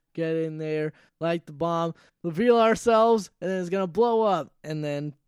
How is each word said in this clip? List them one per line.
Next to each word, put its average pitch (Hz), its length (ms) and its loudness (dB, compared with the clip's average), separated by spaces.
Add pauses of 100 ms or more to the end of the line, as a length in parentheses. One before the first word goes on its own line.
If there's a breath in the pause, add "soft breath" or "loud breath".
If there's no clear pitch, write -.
(140)
get 165 220 -4
in 160 220 -4
there, 156 360 -4 (260 soft breath)
light 170 260 -4
the 156 80 -20
bomb, 165 400 -2 (300 soft breath)
reveal 220 340 2
ourselves, 226 720 4 (120)
and 170 80 -4
then 190 120 -4
it's 175 80 -6
gonna 190 180 -2
blow 220 360 0
up." 180 280 0 (120)
And 151 200 -8
then 147 300 -6 (140)